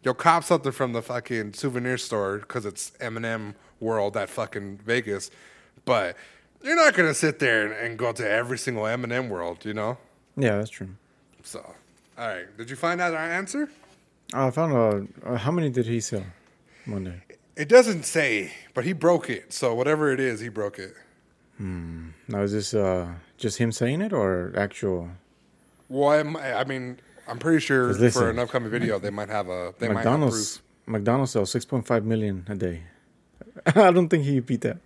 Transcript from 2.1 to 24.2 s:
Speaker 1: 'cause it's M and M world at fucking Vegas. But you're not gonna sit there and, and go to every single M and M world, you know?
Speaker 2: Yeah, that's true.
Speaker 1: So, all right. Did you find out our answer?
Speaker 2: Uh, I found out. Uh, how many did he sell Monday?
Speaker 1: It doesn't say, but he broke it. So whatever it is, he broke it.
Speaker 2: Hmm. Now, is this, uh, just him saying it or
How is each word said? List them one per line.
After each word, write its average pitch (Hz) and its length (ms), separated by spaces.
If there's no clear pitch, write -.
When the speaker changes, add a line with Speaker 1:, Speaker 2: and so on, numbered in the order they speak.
Speaker 1:
'cause 107 260
it's - 340
M 113 160
and 113 100
M 110 280
world 110 360
at 101 140
fucking 101 560
Vegas. 107 440
But 101 300
you're 302 140
not 311 180
gonna 165 200
sit 156 240
there 113 280
and, 107 80
and 113 240
go 120 140
to 110 160
every 120 300
single 110 280
M 120 180
and 117 80
M 123 180
world, 87 340
you 107 80
know? 110 240
Speaker 2:
Yeah, 113 220
that's 110 120
true. 92 200
Speaker 1:
So, - 180
all 117 100
right. 92 300
Did 117 100
you 135 80
find 175 240
out 175 140
our 160 60
answer? 196 500
Speaker 2:
Uh, 131 140
I - 20
found 156 240
out. 107 320
Uh, 123 120
how 117 160
many 165 180
did 120 160
he 117 140
sell 101 240
Monday? 95 380
Speaker 1:
It 151 140
doesn't 220 360
say, 113 480
but 127 100
he 180 80
broke 170 380
it. - 220
So 120 220
whatever 147 380
it 127 80
is, 120 200
he 120 80
broke 104 300
it. 95 160
Speaker 2:
Hmm. 82 500
Now, 104 140
is 101 100
this, 107 220
uh, 92 400
just 107 200
him 117 140
saying - 300
it 208 100
or 92 440